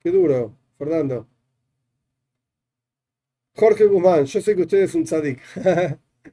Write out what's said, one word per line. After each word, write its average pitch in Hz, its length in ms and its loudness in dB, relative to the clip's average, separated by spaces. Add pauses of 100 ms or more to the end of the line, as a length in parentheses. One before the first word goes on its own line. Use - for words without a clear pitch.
Qué 170 100 -6
duro, 143 460 0 (220)
Fernando. 143 500 -6 (2250)
Jorge 214 300 2
Guzmán, 180 400 4
yo 139 160 -4
sé 208 160 -2
que 180 60 0
usted 175 220 0
es 156 100 -6
un 165 100 0
tzadik. 147 360 -6 (140)
<laughs> 175 460 -2 (320)